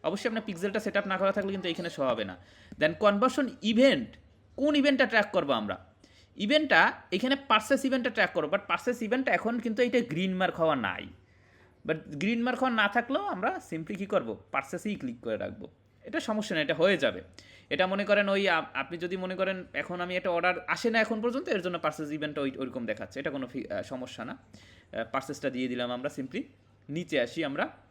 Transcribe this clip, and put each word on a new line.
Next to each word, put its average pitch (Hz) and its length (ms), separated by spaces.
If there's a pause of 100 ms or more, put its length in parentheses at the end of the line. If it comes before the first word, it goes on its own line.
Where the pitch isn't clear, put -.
অবশ্যই 185 240
আপনার 220 180
পিক্সেলটা 196 340
সেট 202 180
আপ 196 100
না 190 100
করা 196 140
থাকলে 196 200
কিন্তু 190 160
এইখানে 170 220
শো 151 220
হবে 110 140
না। 90 120 (420)
Then 156 140
কনভার্সন 220 560 (120)
ইভেন্ট, 214 480 (460)
কোন 294 200
ইভেন্টটা 269 300
ট্র্যাক 208 260
করবো 147 220
আমরা? 104 320 (500)
ইভেন্টটা 226 580 (180)
এখানে 254 240 (140)
পারচেজ 254 360
ইভেন্টটা 247 240
ট্র্যাক 190 240
করবো, 156 220
but 202 120
পারচেজ - 340
ইভেন্টটা 247 300
এখন 226 280
কিন্তু 226 220
এইটা 247 180
গ্রিন 185 340
মার্ক 180 220
হওয়া 160 200
নাই। 90 320 (800)
But 160 100 (240)
গ্রিন 233 220
মার্ক 254 160
হওয়া 254 140
না 214 140
থাকলেও 240 360 (120)
আমরা 269 260 (100)
simply 160 260
কী - 80
করবো, 123 280 (180)
পারচেজেই 107 440
ক্লিক 120 300
করে 110 120
রাখবো, 98 300 (360)
এটা - 160
সমস্যা 214 360
না, 156 60
এটা 151 120
হয়ে 170 240
যাবে। 104 240 (480)
এটা 185 180
মনে 196 180
করেন 202 240
ওই 196 200
আপ-, 160 240
আপনি 151 240
যদি 180 200
মনে 185 180
করেন 185 380
এখন 175 280
আমি 180 140
একটা 185 140
অর্ডার 170 260 (120)
আসে 196 220
না 226 100
এখন 220 220
পর্যন্ত, 247 260
এর 214 140
জন্য 175 180
পারচেজ 151 320
ইভেন্টটা 151 300
ওই, 135 160
ওইরকম 123 280
দেখাচ্ছে, 107 340
এটা 151 100
কোনো 135 180
ফি-, 131 240
আহ, 101 120
সমস্যা 127 420
না। 139 80
আহ, - 800
পারচেজটা 139 380
দিয়ে 127 180
দিলাম 123 240
আমরা 127 260
simply। 143 240 (480)
নিচে 151 320
আসি 156 280
আমরা 147 160 (260)